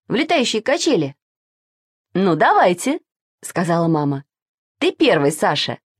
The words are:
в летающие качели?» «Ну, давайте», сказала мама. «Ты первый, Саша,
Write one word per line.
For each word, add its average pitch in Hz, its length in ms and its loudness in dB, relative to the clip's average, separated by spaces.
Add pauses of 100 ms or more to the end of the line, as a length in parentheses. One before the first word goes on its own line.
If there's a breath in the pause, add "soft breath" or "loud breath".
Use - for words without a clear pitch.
в - 80 -4
летающие 262 460 -2
качели?» 226 540 -2 (960)
«Ну, 180 220 2
давайте», 262 640 2 (400)
сказала 170 460 -2
мама. 143 380 -2 (540)
«Ты 349 120 0
первый, 165 400 2
Саша, 151 480 -2 (200)